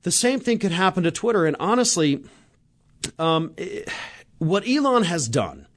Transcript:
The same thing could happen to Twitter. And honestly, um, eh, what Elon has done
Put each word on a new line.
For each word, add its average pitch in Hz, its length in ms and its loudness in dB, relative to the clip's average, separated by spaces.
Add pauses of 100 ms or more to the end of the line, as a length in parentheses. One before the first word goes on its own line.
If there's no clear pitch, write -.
The 170 100 -2
same 247 260 2
thing 233 200 0
could 202 120 0
happen 185 340 0
to 165 60 4
Twitter. 196 360 2
And 233 120 0
honestly, 175 680 2 (920)
um, 160 380 0
eh, - 280 -10 (540)
what 196 300 0
Elon 262 360 4
has 165 240 -2
done 85 380 -4 (100)